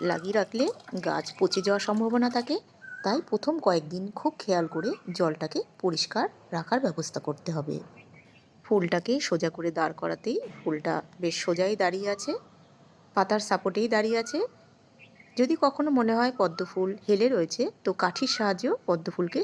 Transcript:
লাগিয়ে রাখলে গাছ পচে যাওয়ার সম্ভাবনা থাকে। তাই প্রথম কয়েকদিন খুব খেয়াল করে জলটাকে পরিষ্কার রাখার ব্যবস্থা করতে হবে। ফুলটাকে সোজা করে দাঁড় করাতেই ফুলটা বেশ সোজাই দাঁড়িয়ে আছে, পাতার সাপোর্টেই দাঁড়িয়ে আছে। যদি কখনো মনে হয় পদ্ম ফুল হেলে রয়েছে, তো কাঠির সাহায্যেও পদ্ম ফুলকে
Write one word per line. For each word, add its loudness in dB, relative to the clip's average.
লাগিয়ে -2
রাখলে 0
গাছ 0
পচে 2
যাওয়ার 2
সম্ভাবনা 2
থাকে। -2
তাই 0
প্রথম 0
কয়েকদিন 0
খুব -2
খেয়াল 2
করে -4
জলটাকে 0
পরিষ্কার -2
রাখার -2
ব্যবস্থা -4
করতে -6
হবে। -4
ফুলটাকে 2
সোজা 0
করে -4
দাঁড় 0
করাতেই -4
ফুলটা -2
বেশ -2
সোজাই 0
দাঁড়িয়ে 0
আছে, -4
পাতার 4
সাপোর্টেই 0
দাঁড়িয়ে 4
আছে। -4
যদি 4
কখনো 2
মনে 4
হয় 4
পদ্ম 2
ফুল -2
হেলে 4
রয়েছে, 0
তো 2
কাঠির 0
সাহায্যেও 0
পদ্ম 0
ফুলকে -2